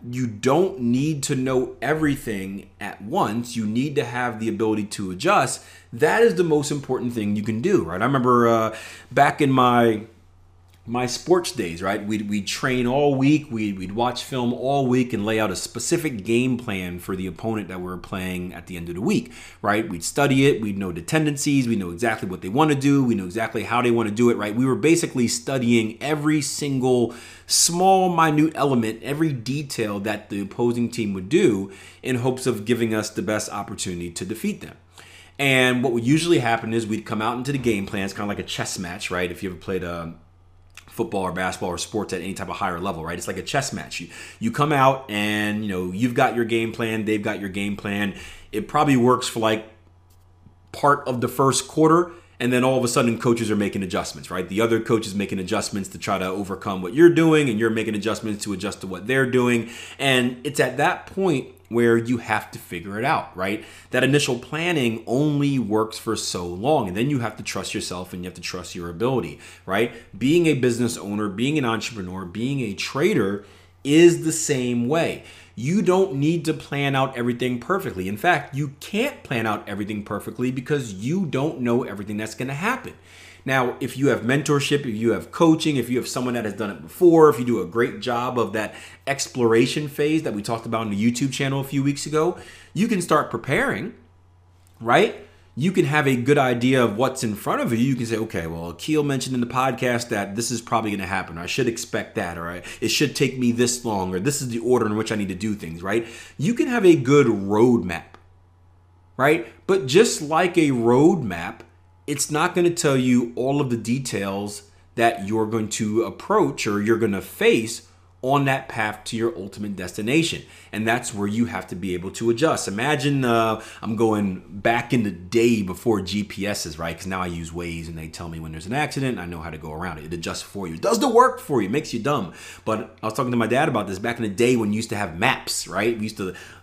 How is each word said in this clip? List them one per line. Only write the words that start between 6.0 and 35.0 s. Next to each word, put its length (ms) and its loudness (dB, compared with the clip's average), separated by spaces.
is 140 4
the 80 2
most 260 2
important 420 -4
thing 220 -2
you 80 -2
can 180 -2
do, 220 4
right? 180 -4
I 40 0
remember, 420 4
uh, 300 2
back 300 4
in 100 4
my, 520 4
my 180 -4
sports 480 0
days, 300 -4
right? 240 -2
We'd, 240 -2
we'd 160 -2
train 400 0
all 280 2
week, 360 4
we'd, 260 -2
we'd 160 -8
watch 320 -2
film 300 -2
all 320 0
week 260 2
and 140 -2
lay 120 2
out 120 2
a 60 -4
specific 680 -4
game 320 2
plan 420 -6
for 160 -6
the 120 -4
opponent 420 -6
that 120 -10
we 60 -8
were 120 -8
playing 560 -8
at 140 -16
the 80 -10
end 120 -10
of 60 -8
the 80 -6
week, 300 0
right? 260 0
We'd 180 -8
study 420 4
it, 160 2
we'd 160 -4
know 140 -4
the 100 -8
tendencies, 680 0
we 80 2
know 140 -4
exactly 360 -2
what 140 -6
they 80 -8
wanna 260 2
do, 300 4
we 100 4
know 120 -2
exactly 380 -4
how 180 0
they 80 4
wanna 220 2
do 180 6
it, 80 2
right? 160 -4
We 100 2
were 120 2
basically 520 2
studying 720 0
every 400 0
single 720 0
small, 680 4
minute 400 4
element, 480 0
every 320 -2
detail 680 -4
that 300 -6
the 100 -4
opposing 500 0
team 220 -2
would 160 -6
do 420 4
in 140 -2
hopes 300 -2
of 180 -2
giving 300 0
us 160 -2
the 120 -6
best 280 -2
opportunity 600 -8
to 140 -8
defeat 380 -6
them. 140 -18